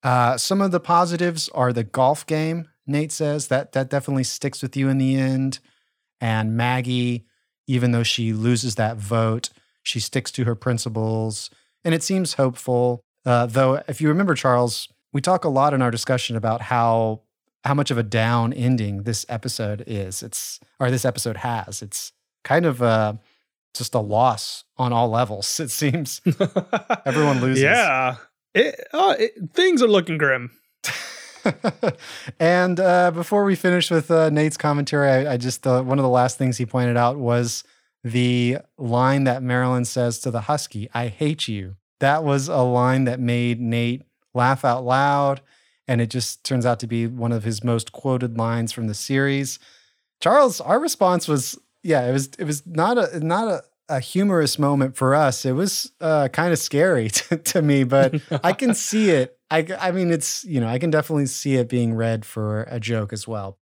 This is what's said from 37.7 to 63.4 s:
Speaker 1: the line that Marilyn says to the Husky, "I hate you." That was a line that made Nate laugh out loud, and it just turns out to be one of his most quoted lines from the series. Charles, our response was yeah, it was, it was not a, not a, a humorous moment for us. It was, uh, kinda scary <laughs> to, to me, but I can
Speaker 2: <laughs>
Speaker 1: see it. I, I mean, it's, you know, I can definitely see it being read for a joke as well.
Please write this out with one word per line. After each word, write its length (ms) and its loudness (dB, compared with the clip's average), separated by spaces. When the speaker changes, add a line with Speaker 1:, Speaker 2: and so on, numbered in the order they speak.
Speaker 1:
the 560 0
line 460 2
that 180 0
Marilyn 420 0
says 360 -2
to 100 -4
the 120 -4
Husky, 520 -6
"I 140 -4
hate 400 -4
you." 280 -8
That 240 2
was 240 0
a 140 0
line 420 2
that 160 -2
made 400 -2
Nate 420 -2
laugh 300 0
out 200 0
loud, 560 2
and 120 2
it 100 0
just 340 -6
turns 220 0
out 140 0
to 60 -10
be 200 -2
one 260 -4
of 120 -4
his 200 -4
most 280 -2
quoted 440 -2
lines 360 -2
from 140 -6
the 80 -4
series. 640 -2
Charles, 400 4
our 200 2
response 480 2
was 300 -2
yeah, 220 2
it 40 0
was, 240 -2
it 60 -6
was 240 -6
not 320 0
a, 260 -2
not 220 0
a, 160 -2
a 120 -2
humorous 580 0
moment 380 2
for 180 2
us. 300 2
It 80 0
was, 480 -4
uh, 320 2
kinda 240 2
scary 540 2
<laughs> 0 -
to, 260 -2
to 260 -2
me, 220 4
but 360 2
I 120 2
can 200 0
Speaker 2:
<laughs> 140 -6
Speaker 1:
see 220 2
it. 280 2
I, 120 2
I 120 -2
mean, 180 0
it's, 340 -4
you 140 -2
know, 80 0
I 140 -2
can 100 0
definitely 360 0
see 280 -2
it 140 2
being 260 0
read 300 -2
for 400 -4
a 160 -10
joke 320 -4
as 160 -10
well. 320 -10